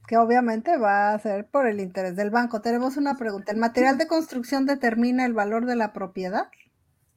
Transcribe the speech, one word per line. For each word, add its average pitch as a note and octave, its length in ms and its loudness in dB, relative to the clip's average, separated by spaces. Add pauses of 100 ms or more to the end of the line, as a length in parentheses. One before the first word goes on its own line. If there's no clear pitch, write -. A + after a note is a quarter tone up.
Que A3+ 100 2
obviamente A#3 580 2
va G#3 380 2
a G#3+ 60 -4
ser G#3 260 -4
por C#4 200 0
el G#3 140 0
interés F#3 360 -6
del G#3 140 -2
banco. A#3 300 0
Tenemos B3 360 -2
una C#4+ 200 -2
pregunta. G#3+ 360 -6
¿El G#3+ 60 -2
material B3 380 2
de D#4+ 120 -2
construcción C4+ 580 -2
determina B3 580 0
el A#3+ 80 0
valor A3 320 0
de B3 120 -2
la A3 160 -2
propiedad? F#3+ 560 -6 (680)